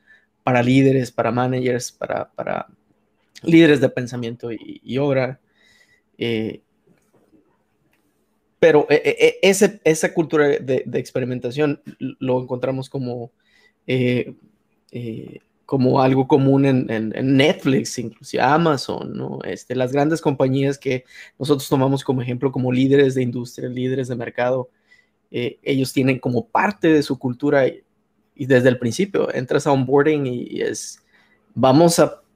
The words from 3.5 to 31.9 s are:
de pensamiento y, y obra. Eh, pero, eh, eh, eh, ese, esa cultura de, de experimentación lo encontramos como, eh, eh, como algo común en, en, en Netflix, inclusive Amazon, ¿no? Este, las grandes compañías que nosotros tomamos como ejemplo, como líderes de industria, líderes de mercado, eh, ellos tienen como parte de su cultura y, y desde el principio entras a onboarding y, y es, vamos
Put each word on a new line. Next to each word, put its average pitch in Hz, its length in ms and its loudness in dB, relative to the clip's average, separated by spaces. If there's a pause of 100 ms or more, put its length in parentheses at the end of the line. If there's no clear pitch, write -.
de 127 80 2
pensamiento 120 640 -8
y, - 320 -14
y 113 140 -6
obra. 135 420 -2 (800)
Eh, 113 440 -4 (2000)
pero, 151 300 6
eh, 147 140 2
eh, - 160 -2
eh, 156 240 2
ese, 196 400 2
esa 160 300 0
cultura 151 340 0
de, 131 380 -2
de 131 140 -6
experimentación 127 840 -4 (180)
lo 127 420 -4
encontramos 131 480 -6
como, 123 420 -8 (540)
eh, 123 480 0 (580)
eh, 120 480 -12 (260)
como 131 360 2
algo 131 280 2
común 139 340 4
en, 131 260 2
en, 110 240 -4
en 135 220 0
Netflix, 135 640 2
inclusive 120 420 -6
Amazon, 147 720 0
¿no? 135 300 -8
Este, - 320 -10
las 127 160 -2
grandes 151 300 0
compañías 139 560 0
que 131 260 -6 (340)
nosotros 143 300 -2
tomamos 135 380 0
como 131 160 -2
ejemplo, 127 320 -4
como 127 180 -2
líderes 135 440 4
de 131 80 0
industria, 123 440 -8
líderes 127 400 -6
de 123 80 -8
mercado, 123 540 -4 (600)
eh, 120 320 -8
ellos 135 300 -2
tienen 131 280 0
como 120 280 -4
parte - 400 -2
de 156 160 4
su 135 160 -6
cultura 135 480 0
y, - 160 -8 (500)
y 135 120 -10
desde 127 240 6
el 123 100 2
principio 175 540 -2
entras 135 340 -2
a 143 60 4
onboarding 143 520 2
y, 123 240 -6
y - 120 -6
es, - 420 -8 (500)
vamos 143 460 6